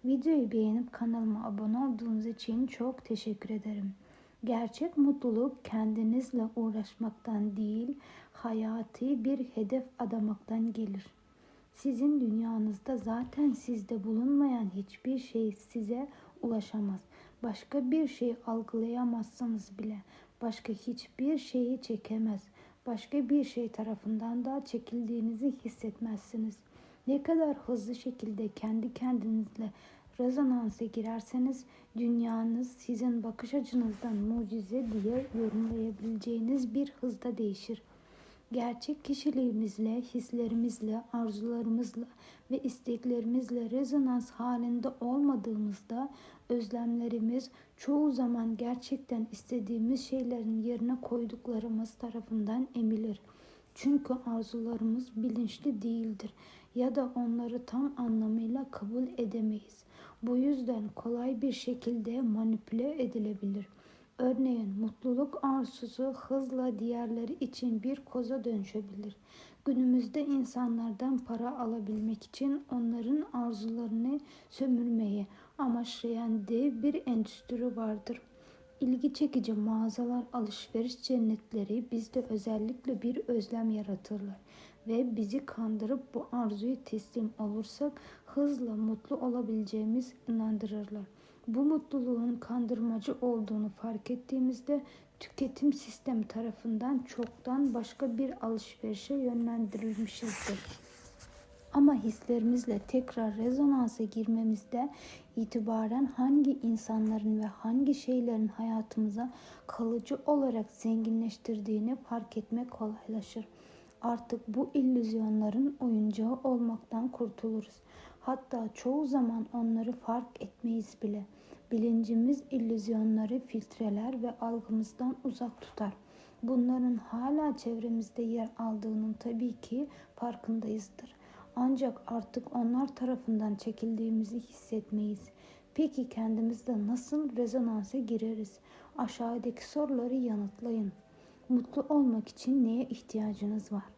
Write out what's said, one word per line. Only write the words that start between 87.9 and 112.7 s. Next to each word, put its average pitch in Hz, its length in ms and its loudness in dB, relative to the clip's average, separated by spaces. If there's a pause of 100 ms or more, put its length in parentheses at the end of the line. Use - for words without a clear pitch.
hızla 254 500 0
mutlu 220 400 -2
olabileceğimiz 220 960 0 (160)
inandırırlar. 214 760 -2 (440)
Bu 247 160 2
mutluluğun 247 720 2
kandırmacı 233 840 0
olduğunu 214 480 0
fark - 420 -6
ettiğimizde 254 720 0 (380)
tüketim 277 520 2
sistemi 226 560 -2
tarafından 233 680 -2
çoktan 254 760 0
başka 233 440 -2
bir 262 280 -2
alışverişe 220 680 -4
yönlendirilmişizdir. 226 1400 -2 (1120)
Ama 285 220 10
hislerimizle 233 840 2
tekrar 226 580 0
rezonansa 247 680 4
girmemizde 226 840 0 (460)
itibaren 220 720 2
hangi 269 560 6
insanların 220 760 2
ve 214 80 -2
hangi 254 480 2
şeylerin 233 540 2
hayatımıza 220 840 -2 (340)
kalıcı 233 600 -2
olarak 262 440 4
zenginleştirdiğini 226 1300 0
fark 233 400 -6
etmek 233 340 -4